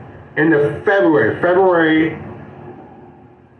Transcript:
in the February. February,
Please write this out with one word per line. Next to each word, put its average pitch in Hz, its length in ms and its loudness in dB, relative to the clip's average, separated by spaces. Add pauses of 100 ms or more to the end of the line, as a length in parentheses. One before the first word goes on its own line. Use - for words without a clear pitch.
(360)
in 151 140 2
the 143 340 0
February. 175 580 2
February, 170 800 2 (1400)